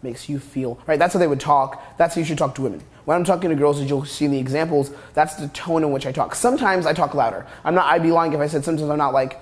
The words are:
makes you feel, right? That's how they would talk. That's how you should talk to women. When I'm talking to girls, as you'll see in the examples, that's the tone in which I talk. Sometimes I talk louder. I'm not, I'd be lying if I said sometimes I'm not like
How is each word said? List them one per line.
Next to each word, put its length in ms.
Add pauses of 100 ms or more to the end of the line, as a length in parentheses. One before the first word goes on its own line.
makes 260
you 120
feel, 480
right? 120
That's 140
how 60
they 80
would 120
talk. 580
That's 180
how 40
you 60
should 120
talk 180
to 60
women. 200 (240)
When 120
I'm 60
talking 260
to 60
girls, 240
as 100
you'll 160
see 200
in 60
the 80
examples, 520 (220)
that's 220
the 140
tone 340
in 80
which 140
I 60
talk. 240
Sometimes 500
I 80
talk 200
louder. 320 (180)
I'm 120
not, 100
I'd 180
be 80
lying 220
if 60
I 80
said 160
sometimes 260
I'm 80
not 160
like 280